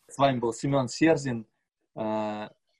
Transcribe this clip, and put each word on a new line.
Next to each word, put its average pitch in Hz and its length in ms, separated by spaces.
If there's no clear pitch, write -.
С - 100
вами 139 220
был 117 140
Семён 139 340
Серзин. 139 580
А, 107 540